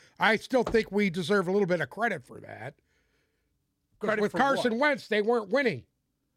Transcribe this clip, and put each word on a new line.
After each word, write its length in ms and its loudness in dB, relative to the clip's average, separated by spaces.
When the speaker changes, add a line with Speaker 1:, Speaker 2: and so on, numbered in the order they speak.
Speaker 1:
I 180 4
still 280 0
think 280 0
we 180 2
deserve 380 0
a 40 0
little 140 2
bit 140 2
of 100 -4
credit 340 -4
for 160 -20
that. 340 -14
'Cause 100 -4
Speaker 2:
Credit 140 0
Speaker 1:
with 100 0
Speaker 2:
for 60 -2
Speaker 1:
Carson 340 2
Speaker 2:
what? 80 -2
Speaker 1:
Wentz, 280 0
they 140 2
weren't 280 0
winning. 340 0